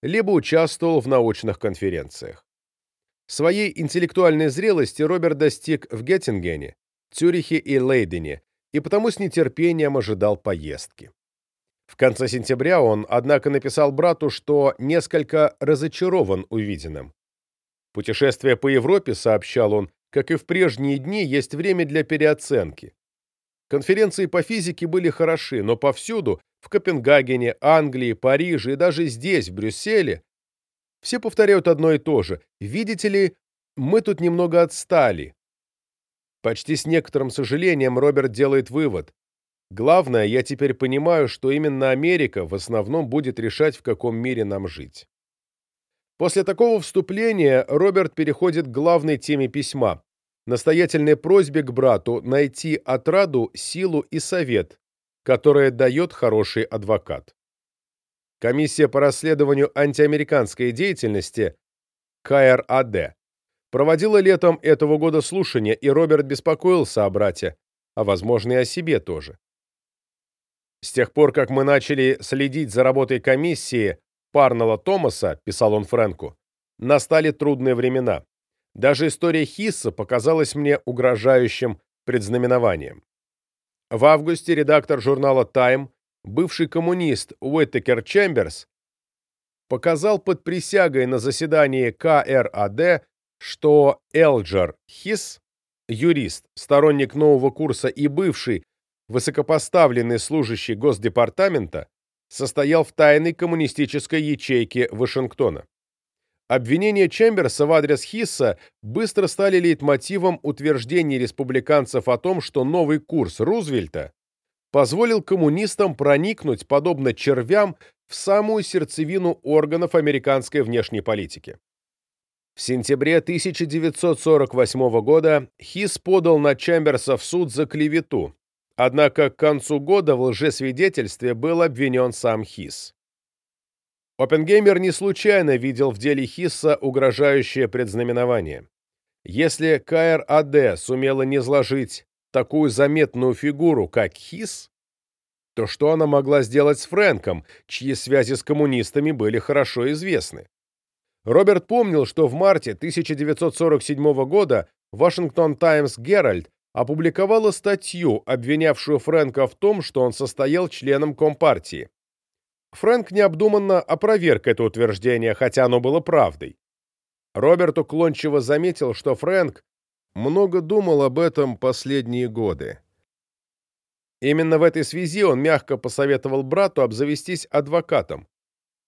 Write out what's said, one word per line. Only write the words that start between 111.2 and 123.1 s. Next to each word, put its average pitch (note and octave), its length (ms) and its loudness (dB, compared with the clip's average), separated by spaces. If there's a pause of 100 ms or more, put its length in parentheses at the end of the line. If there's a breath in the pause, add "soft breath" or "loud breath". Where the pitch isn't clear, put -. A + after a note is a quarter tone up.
о B2 80 2
том, F3+ 240 -2
что C3 240 -4
новый D3+ 340 0
курс C3+ 420 -4
Рузвельта B2 760 -4 (580)
позволил F3 500 2
коммунистам F#3 720 0
проникнуть, C#3+ 720 0
подобно C#3+ 480 0
червям, C#3+ 640 0 (320 soft breath)
в - 80 -16
самую G#3 480 0
сердцевину E3+ 800 -4
органов D#3 500 0
американской C#3 680 0
внешней A2+ 380 -2
политики. - 600 -6 (960)
В - 40 -14
сентябре C#3 600 0